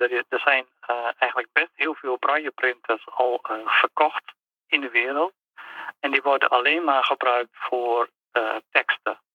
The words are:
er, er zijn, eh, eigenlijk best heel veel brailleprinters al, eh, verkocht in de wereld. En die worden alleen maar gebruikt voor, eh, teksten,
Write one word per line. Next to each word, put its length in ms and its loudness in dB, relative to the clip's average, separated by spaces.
er, 280 0
er 120 -2
zijn, 260 2
eh, 280 -4
eigenlijk 340 -2
best 220 2
heel 200 -2
veel 240 -4
brailleprinters 920 -4
al, 320 0
eh, 140 -8
verkocht 580 2
in 140 0
de 100 -8
wereld. 420 0
En 100 -4
die 120 2
worden 260 4
alleen 360 2
maar 200 4
gebruikt 480 0
voor, 560 -2
eh, 240 -2
teksten, 500 -2